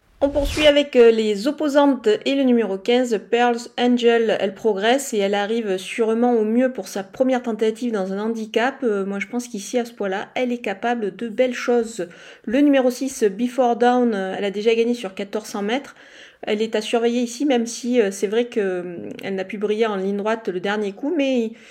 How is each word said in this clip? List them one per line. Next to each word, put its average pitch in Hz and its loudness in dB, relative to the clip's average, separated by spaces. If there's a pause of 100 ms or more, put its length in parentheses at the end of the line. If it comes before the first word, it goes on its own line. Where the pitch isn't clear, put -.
(220)
On 285 2
poursuit 294 0
avec, 285 4
euh, 233 10
les 214 0
opposantes 285 2 (160)
et 269 2
le 277 2
numéro 220 2
quinze, 240 0 (100)
Pearl's 240 0
Angel. 233 2
Elle 202 -2
progresse 226 0
et 220 0
elle 202 0
arrive 202 -2
sûrement 233 0
au 220 2
mieux 247 2
pour 196 -10
sa 196 -8
première 254 0
tentative 220 -2
dans 190 -2
un 202 -4
handicap. 226 -2
Euh, 202 0
moi, 196 -4
je 202 -8
pense 240 -6
qu'ici, 202 -6
à 233 0
ce 233 -10
poids-là, 202 -6
elle 247 -2
est 240 -4
capable 208 -4
de 233 -8
belles 254 0
choses. 233 -2 (380)
Le 240 2
numéro 269 6
six, 247 -2
Before 240 2
Dawn, 240 4
euh, 190 -4
elle 202 -4
a 196 -2
déjà 208 2
gagné 233 2
sur 202 -6
quatorze 208 -8
cents 208 -6
mètres. 240 -4 (520)
Elle 214 0
est 220 -2
à 208 0
surveiller 233 0
ici, 240 -4
même 240 2
si, 240 -2
euh, 196 2
c'est 202 -4
vrai 226 0
que, 240 -4
euh, 185 -4 (140)
elle 196 -6
n'a 190 -4
pu 202 -10
briller 214 0
en 208 -4
ligne 196 -2
droite 220 -4
le 180 -4
dernier 202 -4
coup, 277 -6
mais 269 2
il, 220 -4 (180)